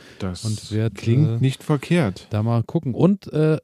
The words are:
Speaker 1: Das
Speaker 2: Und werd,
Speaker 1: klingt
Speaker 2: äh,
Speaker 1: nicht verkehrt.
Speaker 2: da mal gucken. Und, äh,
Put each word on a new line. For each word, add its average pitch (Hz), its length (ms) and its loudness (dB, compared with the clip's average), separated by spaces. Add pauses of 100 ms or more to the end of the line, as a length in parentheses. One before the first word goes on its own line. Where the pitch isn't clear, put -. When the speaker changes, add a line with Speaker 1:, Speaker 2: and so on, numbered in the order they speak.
(200)
Speaker 1:
Das 90 260 -8
Speaker 2:
Und 110 280 -6
werd, 110 220 0
Speaker 1:
klingt 113 420 2
Speaker 2:
äh, 120 40 -2
Speaker 1:
nicht 131 220 -2
verkehrt. 147 680 0
Speaker 2:
da 107 120 -2
mal 117 200 0
gucken. 147 300 -4
Und, 185 380 2
äh, 156 320 2